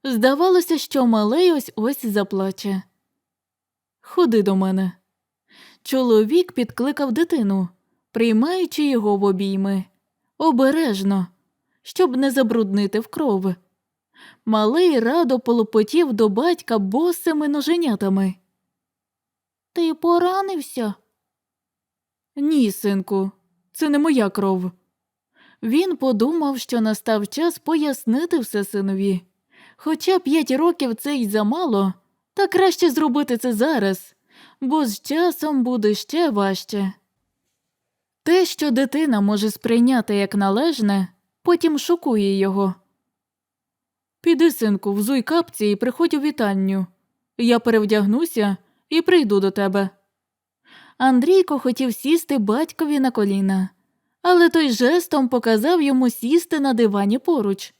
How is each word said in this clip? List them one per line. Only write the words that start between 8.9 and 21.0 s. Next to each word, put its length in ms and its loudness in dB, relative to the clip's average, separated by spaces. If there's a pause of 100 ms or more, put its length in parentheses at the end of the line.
в 60 -2
обійми. 640 -2 (520)
Обережно, 920 0 (540)
щоб 360 -2
не 140 0
забруднити 680 0
в 80 -8
кров. 460 -2 (920)
Малий 540 2
радо 400 0
полопотів 760 0
до 160 2
батька 480 -2
босими 680 -2
ноженятами. 880 0 (1400)
«Ти 200 0
поранився?» 1000 -2 (1400)